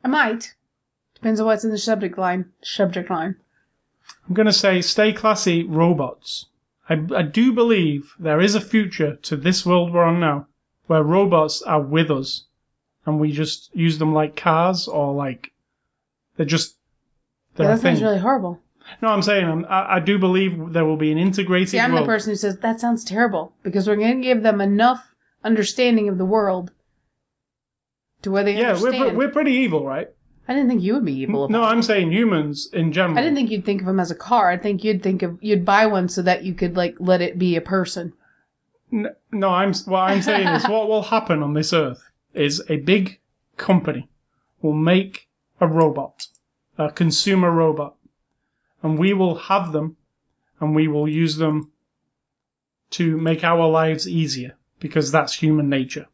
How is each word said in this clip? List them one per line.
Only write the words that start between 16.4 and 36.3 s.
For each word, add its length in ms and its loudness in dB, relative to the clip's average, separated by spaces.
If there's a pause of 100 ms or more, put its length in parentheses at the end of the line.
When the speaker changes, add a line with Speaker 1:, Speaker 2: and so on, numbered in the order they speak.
Speaker 2:
just, 320 -4 (760)
they're 120 0
Speaker 1:
Yeah, 60 6
Speaker 2:
a 20 6
Speaker 1:
that 60 -2
sounds 180 2
Speaker 2:
thing. 80 0
Speaker 1:
really 120 0
horrible. 400 -2 (440)
Speaker 2:
No, 60 2
I'm 120 2
saying, 240 2
I'm, 200 -2
I, 320 0
I 20 2
do 180 2
believe 560 0
there 120 2
will 120 0
be 140 0
an 80 0
integrated 500 0
Speaker 1:
See, 100 0
I'm 120 2
Speaker 2:
world. 140 2
Speaker 1:
the 20 -2
person 240 -2
who 40 -2
says, 220 -4
"That 220 -4
sounds 240 -2
terrible," 580 -2
because 260 -2
we're 100 2
gonna 180 2
give 260 0
them 180 2
enough 540 2 (300)
understanding 680 2
of 80 -2
the 80 -2
world 460 0 (1500)
to 80 -4
where 120 0
they 140 0
Speaker 2:
Yeah, 160 2
we're 60 0
pre-, 80 2
Speaker 1:
understand. 300 0
Speaker 2:
we're 120 0
pretty 220 0
evil, 340 0
right? 240 -6 (380)
Speaker 1:
I 60 -4
didn't 160 2
think 120 0
you 140 0
would 100 0
be 80 -2
evil 320 -2
Speaker 2:
N-, 60 -4
no, 80 2
Speaker 1:
about 100 2
it. 60 2
Speaker 2:
I'm 80 2
saying 280 2
humans 640 0
in 180 0
general. 280 0
Speaker 1:
I 20 2
didn't 160 0
think 140 0
you'd 120 -4
think 180 -2
of 60 -8
them 120 0
as 100 -2
a 60 -6
car. 340 2
I 80 0
think 260 -4
you'd 200 -2
think 180 -2
of, 180 -6
you'd 260 0
buy 200 4
one 240 0
so 140 -4
that 200 0